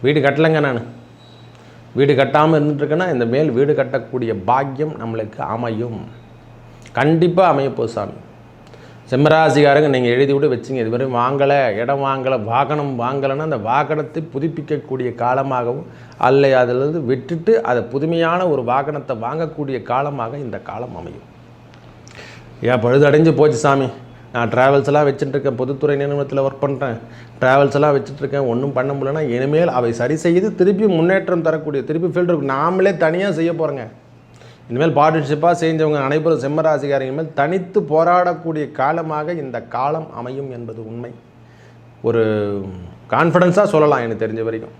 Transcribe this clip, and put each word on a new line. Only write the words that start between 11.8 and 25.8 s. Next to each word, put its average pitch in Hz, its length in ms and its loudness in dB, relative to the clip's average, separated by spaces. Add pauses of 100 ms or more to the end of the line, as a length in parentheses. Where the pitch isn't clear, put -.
வாங்கல, 131 400 -2
வாகனம் 135 560 -2
வாங்கலைன்னா 135 380 -2
அந்த 151 200 -4
வாகனத்தை 143 680 -2 (100)
புதுப்பிக்கக்கூடிய 139 840 -6
காலமாகவும், 127 720 -2 (320)
அல்ல 135 420 4
அதிலிருந்து 131 420 0
விட்டுட்டு 165 640 -2
அதை 123 180 0
புதுமையான 165 680 -2
ஒரு 143 140 0
வாகனத்தை 135 600 -4
வாங்கக்கூடிய 143 600 -6
காலமாக 135 560 -4
இந்த 120 200 -10
காலம் 110 380 -12
அமையும். 82 260 -14 (1400)
"ஏன் 123 200 2
பழுதடைஞ்சு 143 540 6
போச்சு 151 220 4
சாமி, 139 300 2 (460)
நான் 120 160 0
டிராவல்ஸ் 135 360 4
எல்லாம் 147 220 4
வச்சுட்டு 139 200 -2
இருக்கேன், 135 280 -2
பொதுத்துறை 135 420 -2